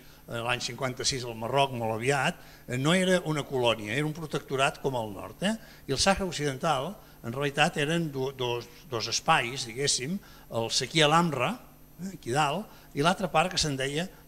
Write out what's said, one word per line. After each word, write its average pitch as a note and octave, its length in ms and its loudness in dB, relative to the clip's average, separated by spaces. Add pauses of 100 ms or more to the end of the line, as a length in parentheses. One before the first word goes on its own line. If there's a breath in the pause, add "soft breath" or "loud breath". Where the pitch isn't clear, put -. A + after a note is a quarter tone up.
(240 loud breath)
eh, A#2 160 -6
l'any A#2+ 240 -2
cinquanta-sis B2 640 -2
al A#2 80 -10
Marroc, C3 400 2
molt A2 220 0
aviat, C3+ 420 0 (260 loud breath)
eh, B2 140 -2
no D3+ 160 4
era F#3 320 4
una D3 160 0
colònia, A2+ 480 2
era D3 160 0
un D3+ 80 -4
protectorat D3 640 0
com D3 160 -2
el A2 160 -2
nord, F#2+ 320 -8
eh? G#3 80 2 (340 loud breath)
I C#3 60 -4
el C3 80 0
Sàhara G3 240 4
Occidental, D3 680 0 (280 loud breath)
en A#2+ 140 -6
realitat, D3 400 0
eren D#3+ 340 0
do-, C3 220 -4
dos, A#2+ 320 -4 (260)
dos A2+ 220 -4
espais, C3 560 0
diguéssim, B2+ 480 -2 (400 loud breath)
el A2+ 160 0
Sequia D3 400 4
Lamra, D#3+ 400 4 (480)
eh, F#3+ 140 -8
aquí A#2 180 -6
dalt, D3+ 320 0 (320 loud breath)
i C#3+ 80 2
l'altra F3+ 240 2
part E3+ 240 2
que E3 80 0
se'n D3 160 0
deia C#3+ 320 -2 (200 loud breath)